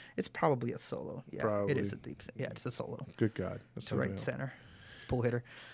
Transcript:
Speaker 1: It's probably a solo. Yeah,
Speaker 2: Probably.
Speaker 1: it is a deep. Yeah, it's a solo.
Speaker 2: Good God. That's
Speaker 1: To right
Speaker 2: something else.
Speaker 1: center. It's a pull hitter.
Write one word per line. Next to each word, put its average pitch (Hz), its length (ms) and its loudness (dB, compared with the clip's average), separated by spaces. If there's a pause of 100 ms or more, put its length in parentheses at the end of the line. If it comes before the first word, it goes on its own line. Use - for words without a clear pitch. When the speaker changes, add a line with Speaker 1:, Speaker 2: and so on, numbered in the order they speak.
(160)
Speaker 1:
It's - 140 0
probably 127 420 4
a - 80 -4
solo. - 500 -4
Yeah, - 120 -4
Speaker 2:
Probably. 101 320 4
Speaker 1:
it 127 40 6
is 101 140 2
a - 60 -4
deep. - 260 -10 (140)
Yeah, 123 140 -2
it's - 140 -8
a 127 60 -2
solo. - 340 -4 (120)
Speaker 2:
Good 107 180 6
God. 92 240 -2 (160)
That's - 120 -10
Speaker 1:
To - 100 0
right 131 80 4
Speaker 2:
something - 120 0
else. - 60 -4
Speaker 1:
center. 135 300 -2 (420)
It's - 80 -14
a - 40 -16
pull 123 160 2
hitter. 120 200 4 (300)